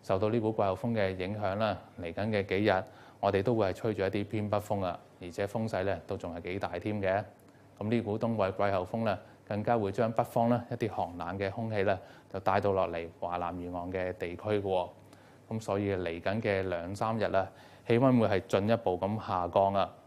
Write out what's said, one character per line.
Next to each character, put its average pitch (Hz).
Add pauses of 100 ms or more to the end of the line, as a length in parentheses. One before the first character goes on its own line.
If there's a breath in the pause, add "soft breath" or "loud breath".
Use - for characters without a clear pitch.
受 98
到 107
呢 117
股 110
季 107
候 98
風 117
嘅 98
影 95
響 98
啦， 107 (240)
嚟 85
緊 101
嘅 101
幾 101
日 95 (360 loud breath)
我 101
哋 98
都 123
會 110
係 90
吹 110
住 98
一 95
啲 101
偏 104
北 104
風 101
啊， 87 (220)
而 90
且 101
風 110
勢 98
咧 95
都 98
仲 85
係 87
幾 90
大 90
添 104
嘅。 95 (540 loud breath)
咁 107
呢 117
股 104
冬 117
季 104
季 98
候 98
風 113
咧， 98 (300 loud breath)
更 107
加 120
會 98
將 117
北 131
方 117
咧 120 (100)
一 -
啲 117
寒 87
冷 85
嘅 98
空 113
氣 104
咧， 98 (360 loud breath)
就 98
帶 95
到 101
落 92
嚟 85 (120)
華 87
南 87
沿 87
岸 90
嘅 92
地 87
區 -
嘅 104
喎。 92 (600 loud breath)
咁 113
所 101
以 98
嚟 85
緊 101
嘅 101
兩 87
三 113
日 101
啦， 92 (400 loud breath)
氣 117
溫 127
會 110
係 98
進 101
一 117
步 92
咁 104
下 90
降 98
啊。 95 (180)